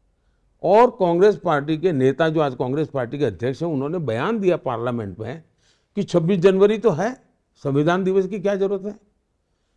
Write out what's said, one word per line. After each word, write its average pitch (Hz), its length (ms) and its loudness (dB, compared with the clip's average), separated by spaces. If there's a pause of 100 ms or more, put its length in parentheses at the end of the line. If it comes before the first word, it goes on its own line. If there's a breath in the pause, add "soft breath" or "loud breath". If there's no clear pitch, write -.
(640)
और 220 280 6
कांग्रेस 180 460 4
पार्टी 156 420 -2
के 175 140 0
नेता, 135 360 2
जो 160 120 0
आज 139 140 0
कांग्रेस 139 340 -4
पार्टी 131 300 -6
के 147 60 0
अध्यक्ष 120 380 -4
हैं, 170 80 -4
उन्होंने 147 280 -4
बयान 156 420 -4
दिया 180 160 0
पार्लियामेंट 117 640 -6
में 123 260 -12 (500)
कि 202 80 -4
छब्बीस 175 380 0
जनवरी 196 380 4
तो 208 120 2
है, 196 340 -4 (320)
संविधान 151 480 0
दिवस 190 220 0
की 196 140 -8
क्या 196 140 -2
जरूरत 196 280 -2
है? 202 280 -14 (680)